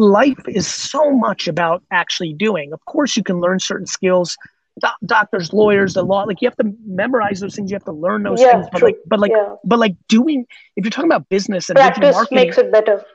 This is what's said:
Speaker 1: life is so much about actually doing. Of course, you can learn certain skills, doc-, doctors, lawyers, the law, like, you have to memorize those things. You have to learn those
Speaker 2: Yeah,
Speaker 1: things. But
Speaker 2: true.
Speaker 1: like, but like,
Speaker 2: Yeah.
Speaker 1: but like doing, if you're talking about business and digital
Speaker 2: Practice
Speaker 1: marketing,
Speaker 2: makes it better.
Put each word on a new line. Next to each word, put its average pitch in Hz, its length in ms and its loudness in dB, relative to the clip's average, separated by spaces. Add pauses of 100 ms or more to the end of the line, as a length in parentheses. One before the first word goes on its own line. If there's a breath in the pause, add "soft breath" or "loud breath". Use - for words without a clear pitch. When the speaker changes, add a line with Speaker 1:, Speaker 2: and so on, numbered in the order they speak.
Speaker 1:
life 220 460 4
is 185 200 -6
so - 440 -2
much 226 380 -2
about 170 420 -2
actually 170 440 -4
doing. 160 380 -4
Of 160 120 -16
course, - 320 -2
you 208 60 -2
can 180 180 -2
learn 180 180 0
certain 185 280 -8
skills, 180 500 0 (420 soft breath)
doc-, 233 280 -4
doctors, 208 460 -2
lawyers, 202 420 2
the 185 100 -2
law, 196 200 0
like, 208 180 -6
you 247 60 2
have - 100 -10
to 220 140 -2 (140)
memorize 208 540 -4
those 196 160 -10
things. 196 140 -8
You 202 60 -6
have - 80 -10
to 190 80 -12
learn 185 300 -4
those 202 180 -2
Speaker 2:
Yeah, 247 120 8
Speaker 1:
things. 190 180 2
But 180 80 -4
Speaker 2:
true. 165 100 4
Speaker 1:
like, 196 180 -2
but 202 120 0
like, 202 140 2
Speaker 2:
Yeah. 208 220 0 (100)
Speaker 1:
but 233 140 2
like 220 180 0 (120)
doing, 254 380 2 (300 soft breath)
if 190 80 -4
you're 220 60 -4
talking 302 200 -2
about 208 180 0
business 190 420 -4
and - 60 4
digital 262 180 6
Speaker 2:
Practice 262 200 4
Speaker 1:
marketing, 226 220 0
Speaker 2:
makes - 220 2
it 208 120 4
better. 214 340 2 (100)